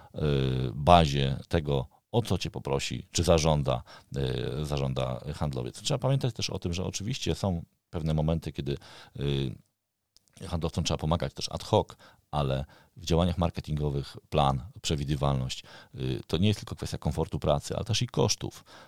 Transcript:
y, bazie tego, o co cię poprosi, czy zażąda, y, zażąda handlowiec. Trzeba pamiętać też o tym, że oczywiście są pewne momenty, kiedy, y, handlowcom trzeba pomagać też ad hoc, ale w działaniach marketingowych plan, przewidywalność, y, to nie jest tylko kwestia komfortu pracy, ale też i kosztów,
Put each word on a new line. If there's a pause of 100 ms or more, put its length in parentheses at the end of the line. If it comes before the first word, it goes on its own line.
(160)
y, (540)
bazie (100)
tego, (240)
o
co
cię
poprosi,
czy
zażąda, (800)
y,
zażąda (140)
handlowiec.
Trzeba
pamiętać
też
o
tym,
że
oczywiście
są (280)
pewne
momenty,
kiedy, (420)
y, (920)
handlowcom
trzeba
pomagać
też
ad
hoc, (440)
ale (320)
w
działaniach
marketingowych (120)
plan, (200)
przewidywalność, (320)
y,
to
nie
jest
tylko
kwestia
komfortu
pracy,
ale
też
i
kosztów, (240)